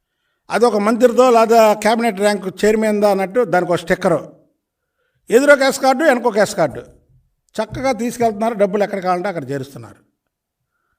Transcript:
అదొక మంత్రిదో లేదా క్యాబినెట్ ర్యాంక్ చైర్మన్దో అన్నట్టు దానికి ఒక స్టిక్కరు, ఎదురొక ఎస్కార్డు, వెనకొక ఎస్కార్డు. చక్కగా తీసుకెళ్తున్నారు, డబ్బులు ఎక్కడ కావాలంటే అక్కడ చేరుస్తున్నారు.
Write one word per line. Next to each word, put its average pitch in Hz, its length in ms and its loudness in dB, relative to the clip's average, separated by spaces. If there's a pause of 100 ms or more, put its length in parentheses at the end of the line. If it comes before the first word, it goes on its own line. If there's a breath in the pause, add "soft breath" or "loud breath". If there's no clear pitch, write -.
(500)
అదొక 214 260 2
మంత్రిదో 233 540 2
లేదా 226 420 4
క్యాబినెట్ 214 480 -2
ర్యాంక్ 196 440 -2
చైర్మన్దో 214 420 0
అన్నట్టు 196 380 0
దానికి 180 280 -2
ఒక 165 60 0
స్టిక్కరు, 180 580 -2 (920)
ఎదురొక 269 320 4
ఎస్కార్డు, 262 420 0
వెనకొక 240 320 0
ఎస్కార్డు. 160 440 -2 (680)
చక్కగా 254 440 -6
తీసుకెళ్తున్నారు, 226 600 -4
డబ్బులు 202 300 0
ఎక్కడ 202 140 -6
కావాలంటే 180 300 -4
అక్కడ 160 220 -8
చేరుస్తున్నారు. 131 460 -12 (1040)